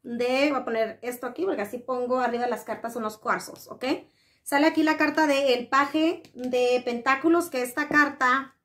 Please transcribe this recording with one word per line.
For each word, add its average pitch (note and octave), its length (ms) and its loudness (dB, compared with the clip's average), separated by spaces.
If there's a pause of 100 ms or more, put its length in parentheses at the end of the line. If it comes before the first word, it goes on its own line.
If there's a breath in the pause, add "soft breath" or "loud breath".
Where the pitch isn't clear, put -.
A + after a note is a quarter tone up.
de... B3 480 0
Voy B3+ 100 -2
a - 20 -10
poner A3+ 380 -2
esto A#3+ 240 -10
aquí, B3 180 -6
porque D#4+ 200 -2
así A#3+ 160 -8
pongo B3 400 -2
arriba A#3+ 240 0
de A#3+ 80 -2
las G#3+ 120 -6
cartas A3+ 320 -8
unos A3 220 -6
cuarzos, - 500 -6
¿ok? - 160 -12 (600 soft breath)
Sale C#4+ 240 2
aquí D#4+ 160 2
la D#4 120 2
carta D4+ 300 2
de C#4 300 2
el B3 140 -6
paje D4+ 520 2 (140)
de B3 500 0
pentáculos, C4+ 640 2
que B3 140 -4
esta D4 260 -4
carta C4+ 760 2